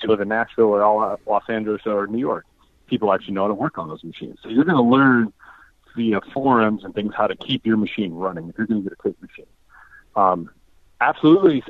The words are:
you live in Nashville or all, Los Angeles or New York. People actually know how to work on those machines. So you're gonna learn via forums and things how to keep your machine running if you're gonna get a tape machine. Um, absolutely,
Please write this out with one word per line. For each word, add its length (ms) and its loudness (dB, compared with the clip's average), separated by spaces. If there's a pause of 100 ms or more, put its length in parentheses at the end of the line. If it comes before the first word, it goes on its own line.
you 40 -2
live 120 2
in 80 -6
Nashville 380 0
or 180 2
all, 420 0
Los 220 0
Angeles 360 -4
or 220 -2
New 120 -6
York. 280 -6 (400)
People 260 0
actually 220 -4
know 80 -2
how 60 0
to 60 -2
work 220 -6
on 120 -10
those 160 -14
machines. 380 -16
So 60 -14
you're 160 2
gonna 160 2
learn 520 4 (640)
via 240 0 (120)
forums 520 2
and 100 -14
things 200 -4
how 120 0
to 80 -4
keep 320 -6
your 100 2
machine 380 -4
running 340 -8
if 80 -18
you're 120 -4
gonna 140 -2
get 100 -10
a 100 -20
tape 180 -4
machine. 260 -20 (680)
Um, 340 2 (500)
absolutely, 680 4